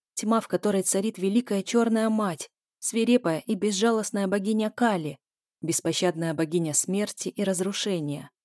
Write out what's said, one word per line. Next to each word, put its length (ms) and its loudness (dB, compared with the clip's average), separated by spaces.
тьма, 260 2
в 60 -6
которой 340 0
царит 360 -2
великая 460 0
черная 460 2
мать, 400 -2
свирепая 600 2
и 160 -2
безжалостная 720 0
богиня 440 0
Кали, 480 0
беспощадная 720 0
богиня 400 -2
смерти 560 -2
и 140 -4
разрушения. 880 -2